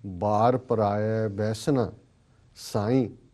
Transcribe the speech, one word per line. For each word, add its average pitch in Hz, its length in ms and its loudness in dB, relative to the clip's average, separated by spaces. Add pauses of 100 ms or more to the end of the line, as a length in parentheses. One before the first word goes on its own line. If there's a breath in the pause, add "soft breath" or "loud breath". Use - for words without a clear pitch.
ਬਾਰ 104 520 2
ਪਰਾਇਆ 110 680 0
ਬੈਸਣਾ 107 640 -2 (640 soft breath)
ਸਾਈਂ 117 540 0 (240)